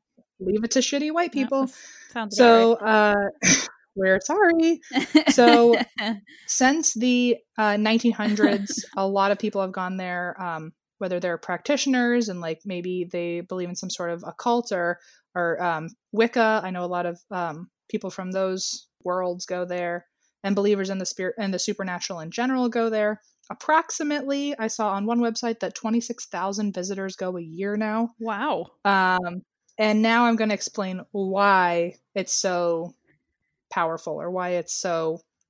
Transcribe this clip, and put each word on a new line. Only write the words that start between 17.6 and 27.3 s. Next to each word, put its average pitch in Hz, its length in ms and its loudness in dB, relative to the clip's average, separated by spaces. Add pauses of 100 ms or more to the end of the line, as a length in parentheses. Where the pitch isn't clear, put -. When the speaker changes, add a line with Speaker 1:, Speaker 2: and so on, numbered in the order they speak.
Speaker 1:
people 202 220 -6
from 185 200 -10
those 190 560 -4 (160)
worlds 180 440 -4
go 180 180 -4
there, 175 400 -6 (380)
and 196 120 0
believers 202 360 2
in 190 80 -6
the 185 60 -6
spirit 185 340 -6
and 196 140 -2
the 180 60 -4
supernatural 185 600 -6
in 160 120 -12
general 254 380 0
go 226 200 0
there. 214 300 -2 (300)
Approximately, 294 1080 0
I 220 80 -2
saw 214 260 -2
on 202 120 -2
one 233 140 0
website 226 420 -2
that 185 140 -6
twenty-six 226 520 -4
thousand 196 460 -4
visitors 190 420 -6
go 185 220 -6